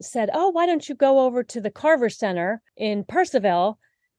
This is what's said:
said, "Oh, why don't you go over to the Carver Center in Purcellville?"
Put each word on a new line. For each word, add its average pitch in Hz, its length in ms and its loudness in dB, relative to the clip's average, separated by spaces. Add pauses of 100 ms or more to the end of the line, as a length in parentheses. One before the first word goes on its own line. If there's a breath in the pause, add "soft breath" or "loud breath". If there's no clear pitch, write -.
said, 220 320 -4
"Oh, 370 160 2
why 339 160 2
don't 330 200 0
you 285 80 -8
go 269 260 4
over 247 240 0
to 240 140 -12
the 208 120 -6
Carver 294 400 2
Center 190 500 -4 (160)
in 208 280 -4
Purcellville?" 208 720 0 (420)